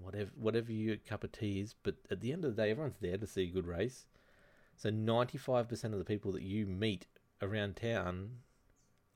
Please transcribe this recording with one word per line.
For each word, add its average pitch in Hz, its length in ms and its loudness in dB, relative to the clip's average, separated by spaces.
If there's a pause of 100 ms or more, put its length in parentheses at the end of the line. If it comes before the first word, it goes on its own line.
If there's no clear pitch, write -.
whatever, 98 360 -4
whatever 113 340 2
your 110 260 2
cup - 280 -6
of - 80 -6
tea 101 280 0
is. 104 220 -4
But 98 140 0 (140)
at 95 100 -2
the 120 120 -2
end 175 120 -2
of 117 100 2
the 110 80 2
day, 107 80 6
everyone's 120 300 -2
there 92 160 0
to 107 100 -4
see 92 180 0
a 87 80 -2
good 90 140 2
race. 92 400 -2 (680)
So 104 140 0
ninety-five 117 800 4
percent 110 260 -2
of 98 40 0
the 90 60 0
people 104 280 0
that 92 100 -4
you 101 240 0
meet 95 400 0 (340)
around 101 360 0
town 98 540 -2 (840)